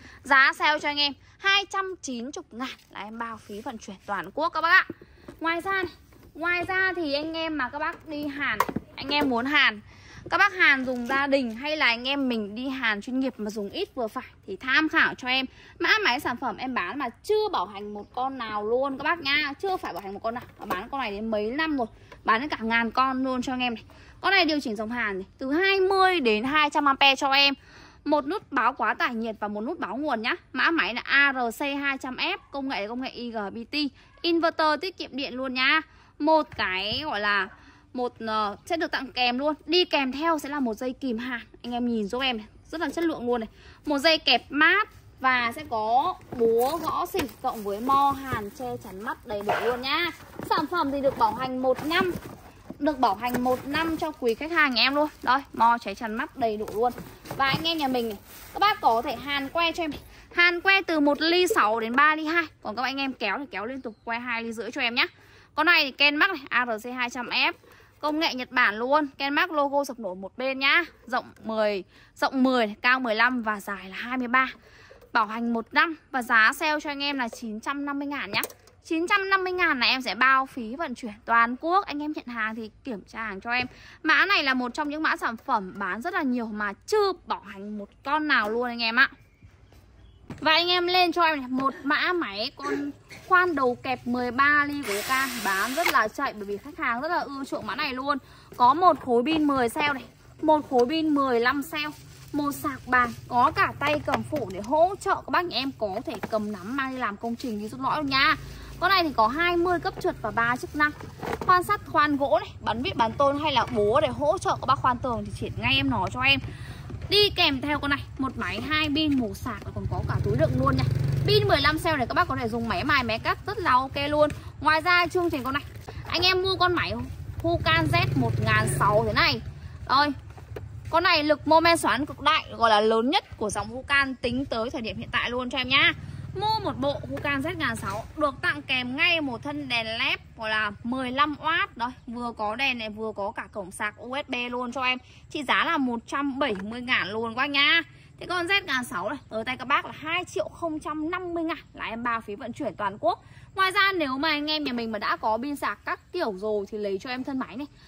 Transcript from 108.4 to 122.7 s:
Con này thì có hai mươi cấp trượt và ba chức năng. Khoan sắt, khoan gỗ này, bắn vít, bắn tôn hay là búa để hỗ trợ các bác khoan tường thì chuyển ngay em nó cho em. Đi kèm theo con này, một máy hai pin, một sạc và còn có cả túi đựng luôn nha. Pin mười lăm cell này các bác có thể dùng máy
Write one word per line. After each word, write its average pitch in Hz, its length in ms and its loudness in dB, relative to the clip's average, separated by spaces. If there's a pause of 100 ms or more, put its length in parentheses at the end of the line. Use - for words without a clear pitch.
Con 359 100 4
này 381 120 6
thì 311 140 0
có 220 120 6
hai 339 280 2
mươi 349 240 2
cấp 359 220 -4
trượt 311 200 0
và 214 80 -2
ba 233 260 0
chức 302 200 -10
năng. 294 140 2 (560)
Khoan 359 160 6
sắt, 415 240 0
khoan 302 300 2
gỗ 277 240 4
này, - 100 -10 (100)
bắn 220 220 -2
vít, - 140 -2
bắn 226 160 4
tôn 277 300 4
hay 311 100 2
là 233 140 4
búa 220 340 4
để 302 80 2
hỗ 285 300 2
trợ 370 120 0
các - 160 -2
bác 262 120 4
khoan 247 200 2
tường 226 280 -4
thì 196 140 -10
chuyển 185 160 -6
ngay 240 200 2
em 277 140 2
nó 202 220 0
cho 247 80 -6
em. 269 200 4 (680)
Đi 403 280 4
kèm 311 240 2
theo 285 200 -2
con 285 100 -2
này, 277 120 0 (160)
một 254 200 -4
máy 196 300 -4
hai 311 260 0
pin, 302 240 2
một 208 180 -2
sạc 214 280 -10
và 208 100 -10
còn 196 160 -6
có - 180 -2
cả 220 60 0 (100)
túi 220 120 2
đựng 311 140 4 (100)
luôn 269 160 4
nha. 262 80 2 (420)
Pin 403 220 6
mười 330 120 6
lăm 302 180 4
cell 330 180 0
này 254 100 0
các - 80 -6
bác 339 140 4
có 262 80 -2
thể 247 120 -2
dùng 233 200 -2
máy 196 160 0